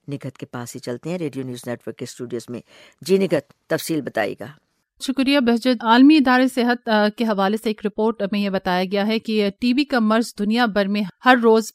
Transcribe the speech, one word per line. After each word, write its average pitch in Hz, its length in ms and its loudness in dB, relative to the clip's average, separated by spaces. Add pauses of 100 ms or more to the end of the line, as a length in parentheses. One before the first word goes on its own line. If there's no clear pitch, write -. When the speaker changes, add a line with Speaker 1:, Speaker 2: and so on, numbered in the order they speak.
(120)
Speaker 1:
نگہت 139 260 -12
کے - 80 -14
پاس 120 300 -14
ہی 127 40 -12
چلتے 123 300 -10
ہیں، 180 80 -6
ریڈیو 135 260 -8
نیوز 127 240 -12
نیٹ 120 200 -8
ورک 113 100 -12
کے 135 60 -10
اسٹوڈیوز 120 460 -10
میں۔ 120 120 -10 (400)
جی 180 160 0
نگہت، 175 360 -2 (140)
تفصیل 160 340 -4
بتائیے 104 380 -4
گا۔ 104 80 -12 (600)
Speaker 2:
شکریہ 269 320 0
بہجت۔ 233 460 0
عالمی 262 300 8
ادارے 262 320 4
صحت، 240 420 -2
آ، 208 180 4 (100)
کے 240 60 -2
حوالے 202 340 0
سے 226 120 -4
ایک 214 160 -6
رپورٹ 214 460 -2
میں 208 80 -2
یہ 202 100 -2
بتایا 185 420 0
گیا 202 160 0
ہے 226 120 0
کہ 214 300 -2 (100)
ٹی 247 140 0
بی 285 100 2
کا 269 160 -2
مرض 220 260 2 (140)
دنیا 220 260 0
بھر 202 220 0
میں 208 140 -2 (240)
ہر 254 180 6
روز 226 200 4 (120)